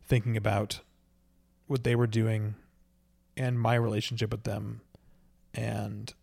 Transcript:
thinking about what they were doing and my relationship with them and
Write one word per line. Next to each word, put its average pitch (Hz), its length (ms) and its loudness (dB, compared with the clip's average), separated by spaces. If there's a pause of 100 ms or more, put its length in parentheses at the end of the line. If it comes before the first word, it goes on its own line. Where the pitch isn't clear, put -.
thinking 117 320 2
about 104 440 0 (880)
what 127 160 0
they 120 100 4
were 120 140 4
doing 110 480 0 (800)
and 123 220 0
my 117 180 4
relationship 113 560 0
with 107 100 -6
them 107 400 -6 (720)
and 110 580 -4 (100)